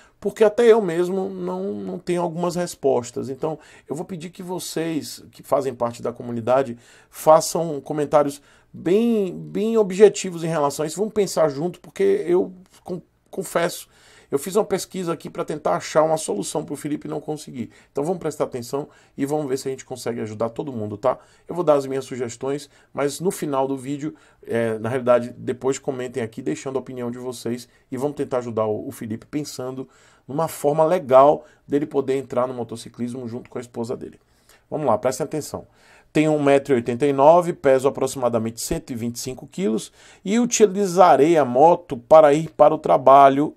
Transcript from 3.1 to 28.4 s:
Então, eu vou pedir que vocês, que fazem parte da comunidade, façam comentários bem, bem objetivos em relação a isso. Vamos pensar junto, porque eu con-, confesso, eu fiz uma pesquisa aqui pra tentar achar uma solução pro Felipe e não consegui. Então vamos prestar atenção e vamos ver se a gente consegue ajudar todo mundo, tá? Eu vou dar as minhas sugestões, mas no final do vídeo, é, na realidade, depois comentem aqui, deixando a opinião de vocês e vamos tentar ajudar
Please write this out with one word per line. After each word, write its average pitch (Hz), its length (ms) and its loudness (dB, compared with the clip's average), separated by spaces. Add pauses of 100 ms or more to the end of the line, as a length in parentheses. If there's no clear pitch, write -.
Então, 151 300 -6 (300)
eu 135 80 -8
vou 170 80 -6
pedir 175 260 -12
que 190 120 -16
vocês, 165 800 -6 (120)
que - 100 -20
fazem 131 320 -2
parte 120 260 -6
da 120 120 -6
comunidade, 120 680 -2 (320)
façam 160 680 2
comentários 143 600 0 (320)
bem, 196 640 0
bem 180 400 -4
objetivos 190 680 2
em 165 40 -4
relação 151 360 -2
a - 20 -2
isso. 156 100 -8
Vamos 202 160 -4
pensar 175 360 0
junto, 147 320 -6
porque 190 440 0
eu 180 280 0 (320)
con-, 175 180 -10 (300)
confesso, 170 560 -4 (420)
eu - 80 0
fiz 185 180 -8
uma 214 80 4
pesquisa 180 480 -6
aqui - 180 -12
pra 170 140 -8
tentar 170 320 -4
achar 160 260 0
uma 160 140 2
solução 165 480 -6
pro 151 100 -12
Felipe 147 320 -8
e 151 40 -10
não 151 100 -8
consegui. 147 500 -10 (220)
Então 143 100 -2
vamos 175 160 -4
prestar 151 260 -4
atenção 131 440 -6 (280)
e 135 80 -4
vamos 151 220 -2
ver 131 100 -2
se 135 120 -8
a - 20 -4
gente 131 140 -10
consegue 120 380 -8
ajudar 110 260 -4
todo 151 240 -10
mundo, 107 240 -6
tá? 127 220 -2 (280)
Eu - 80 -10
vou 175 80 -2
dar 151 120 4
as 139 120 0
minhas 135 180 -6
sugestões, 131 640 -8 (240)
mas 139 280 -4
no 175 100 -2
final 135 380 -2
do 139 80 -4
vídeo, 143 360 -8 (320)
é, 113 340 -2
na 110 100 -6
realidade, 120 480 0
depois 123 420 -4
comentem 127 420 -8
aqui, 120 220 -8
deixando 135 340 -6
a 123 40 -6
opinião 123 320 -8
de 123 60 -14
vocês 120 500 -8 (240)
e 131 40 -6
vamos 139 200 -4
tentar 135 220 -4
ajudar 113 280 -2